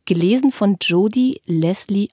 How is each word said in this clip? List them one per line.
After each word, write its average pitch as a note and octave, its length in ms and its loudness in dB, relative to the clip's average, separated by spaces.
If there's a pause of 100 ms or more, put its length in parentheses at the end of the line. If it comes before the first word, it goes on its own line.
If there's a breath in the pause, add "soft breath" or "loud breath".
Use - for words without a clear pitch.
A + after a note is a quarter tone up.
gelesen G#3+ 460 2
von G3+ 300 0
Jody G#3+ 640 0
Leslie F#3 680 -2